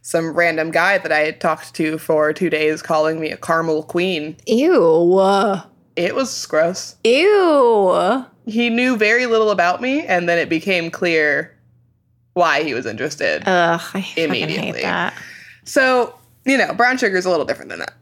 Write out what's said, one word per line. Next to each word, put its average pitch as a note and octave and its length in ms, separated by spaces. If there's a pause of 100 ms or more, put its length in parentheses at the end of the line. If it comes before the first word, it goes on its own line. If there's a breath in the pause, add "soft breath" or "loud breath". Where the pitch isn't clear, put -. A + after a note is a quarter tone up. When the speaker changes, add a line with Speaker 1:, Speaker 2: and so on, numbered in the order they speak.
Speaker 1:
some E3 320
random E3 380
guy F3+ 260
that E3 140
I D3+ 80
had D#3 200
talked - 360
to D#3 220
for D#3 360
two E3+ 160
days D#3 320
calling D#3+ 380
me D#3 100
a - 80
caramel E3 460
queen. F3 520 (120)
Speaker 2:
Ew. F#3+ 720 (760)
Speaker 1:
It F#3 200
was B3+ 320
gross. E3+ 560
Speaker 2:
Ew. B3 1200 (220)
Speaker 1:
He A#3 220
knew B3 280
very A#3 300
little A3 240
about F3+ 300
me, C4+ 240
and F3 220
then E3+ 120
it - 100
became E3 400
clear D#3+ 680 (800)
why D#3 300
he C#3+ 100
was B2+ 120
interested A2+ 600
Speaker 2:
Ugh, F3 340 (140)
I G3 80
fucking E3 220
Speaker 1:
immediately. A2 340 (220)
Speaker 2:
hate - 40
that. F3 300 (520 loud breath)
Speaker 1:
So, B3+ 520 (280)
you C4+ 120
know, G3+ 160
brown B3 240
sugar G3+ 200
is F3+ 80
a F#3 40
little D#3+ 160
different - 240
than E2+ 100
that. - 220